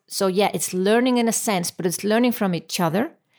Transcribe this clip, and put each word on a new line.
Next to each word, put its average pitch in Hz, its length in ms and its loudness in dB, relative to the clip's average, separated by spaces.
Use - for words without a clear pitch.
So - 200 -2
yeah, 185 260 2
it's - 200 -4
learning 226 440 2
in 233 100 2
a 220 60 0
sense, 185 360 -2
but - 160 -6
it's 175 180 -4
learning 233 280 2
from 190 240 -2
each - 240 -6
other. 185 320 0